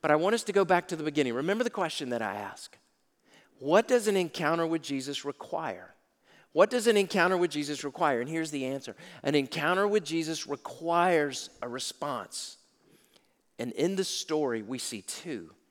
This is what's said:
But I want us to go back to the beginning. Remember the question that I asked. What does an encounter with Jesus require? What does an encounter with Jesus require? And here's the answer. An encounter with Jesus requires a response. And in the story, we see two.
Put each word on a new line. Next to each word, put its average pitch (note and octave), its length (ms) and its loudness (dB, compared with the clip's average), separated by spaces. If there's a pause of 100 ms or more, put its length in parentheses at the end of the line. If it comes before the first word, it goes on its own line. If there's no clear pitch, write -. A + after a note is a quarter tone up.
But D3+ 80 0
I D3 60 8
want F3 180 2
us A3+ 100 -2
to G#3+ 80 -6
go G3 140 6
back F3 220 4
to F3 80 -4
the D#3 80 -6
beginning. D3 300 2
Remember F3+ 300 0
the A#3 60 0
question D#3+ 400 -4
that A#2+ 120 -2
I G2+ 140 -2
asked. - 420 -12 (800)
What F3 320 4
does A#3+ 180 4
an G3+ 80 2
encounter E3+ 500 0
with D#3+ 180 -2
Jesus C#3 420 -6
require? C3+ 680 -8 (600)
What F#3+ 160 6
does A#3 180 2
an A3+ 80 6
encounter F#3 420 4
with F3 140 0
Jesus D3 320 -6
require? C#3+ 380 0
And C3+ 80 -6
here's D#3+ 220 -4
the C3+ 160 -4
answer. C3+ 280 -8 (280)
An C#3+ 120 0
encounter E3 520 2
with G3+ 180 2
Jesus D#3+ 420 -4
requires E3 1000 0 (120)
a B2 60 -8
response. B2 920 -8 (1000)
And A#2+ 160 -6
in F3+ 220 0
the F#3+ 100 0
story, C#3+ 560 -2
we A#2 180 -8
see A2 220 -10
two. G2+ 480 -10 (220)